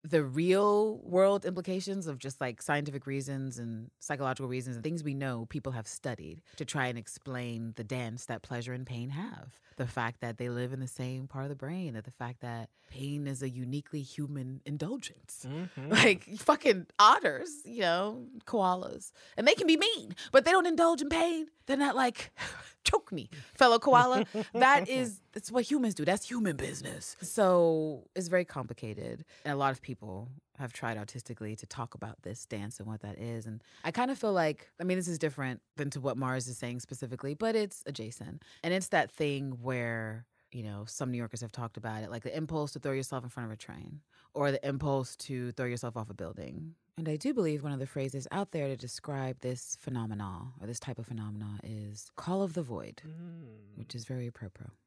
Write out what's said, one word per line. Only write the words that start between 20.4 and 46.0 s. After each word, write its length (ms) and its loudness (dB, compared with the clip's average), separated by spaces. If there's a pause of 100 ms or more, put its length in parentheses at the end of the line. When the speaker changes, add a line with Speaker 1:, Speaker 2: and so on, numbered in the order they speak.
Speaker 1:
they 80 8
don't 140 8
indulge 360 6
in 60 -2
pain. 400 2 (180)
They're 100 2
not 180 2
like, 380 2 (260)
<laughs> 260 -20
"Choke 280 2
me, 160 -6 (260)
fellow 240 10
koala." 460 8 (160)
Speaker 2:
<laughs> 140 -6
Speaker 1:
That 340 8
is, 320 0 (120)
that's 200 -8
what 180 2
humans 240 4
do. 120 -2
That's 220 2
human 280 0
business. 680 -6
So 920 6
it's 120 -4
very 180 4
complicated. 800 -8 (200)
And 80 0
a 40 0
lot 160 4
of 100 -8
people 480 -10 (280)
have 140 -8
tried 240 -4
artistically 600 -8
to 100 -16
talk 280 -8
about 280 -12
this 240 -10
dance 340 -8
and 80 -10
what 140 -8
that 160 -10
is. 280 -8
And 160 -10 (220)
I 80 0
kinda 240 0
feel 160 0
like, 340 2 (140)
I 40 -4
mean, 120 2
this 120 -2
is 100 -2
different 420 -2 (160)
than 140 -2
to 100 -6
what 160 0
Mars 320 -2
is 80 -8
saying 240 -6
specifically, 540 -8
but 200 0
it's 320 0
adjacent. 560 -10 (220)
And 100 2
it's 140 0
that 220 4
thing 500 -2
where, 640 -4 (260)
you 140 -10
know, 220 -8
some 260 -4
New 60 -2
Yorkers 240 -6
have 100 -10
talked 240 -8
about 260 -6
it, 80 -8
like 140 -8
the 120 -6
impulse 360 -2
to 80 -10
throw 120 -2
yourself 300 -4
in 80 -10
front 180 -8
of 40 -8
a 40 -10
train 440 -14 (340)
or 160 2
the 160 0
impulse 500 0
to 360 -6
throw 140 -4
yourself 300 -4
off 140 -6